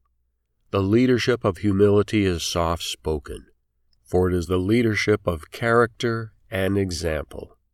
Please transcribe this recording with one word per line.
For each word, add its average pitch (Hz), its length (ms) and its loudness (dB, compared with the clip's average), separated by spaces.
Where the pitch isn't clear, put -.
The 98 100 0
leadership 120 640 2
of 98 140 0
humility 101 680 2
is 85 180 -2
soft-spoken, - 1040 -4
for 90 260 0
it 90 60 0
is 85 120 -2
the 92 100 0
leadership 107 720 0
of 85 240 -6
character 117 840 -2
and 95 280 0
example, 82 800 -6